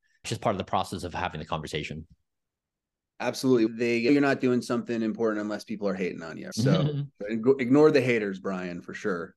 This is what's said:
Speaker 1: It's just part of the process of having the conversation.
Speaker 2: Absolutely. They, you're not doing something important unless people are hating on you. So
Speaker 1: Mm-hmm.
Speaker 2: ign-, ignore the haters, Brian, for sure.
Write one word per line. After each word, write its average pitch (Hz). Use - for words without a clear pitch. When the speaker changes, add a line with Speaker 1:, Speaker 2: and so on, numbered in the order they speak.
Speaker 1:
It's -
just 113
part 110
of 92
the 92
process 95
of 87
having 87
the 73
conversation. 78
Speaker 2:
Absolutely. 117
They, 120
you're 143
not 139
doing 123
something 117
important 107
unless 104
people 101
are 95
hating 85
on 80
you. 78
So 135
Speaker 1:
Mm-hmm. 139
Speaker 2:
ign-, 123
ignore 143
the 143
haters, 110
Brian, 90
for 98
sure. 87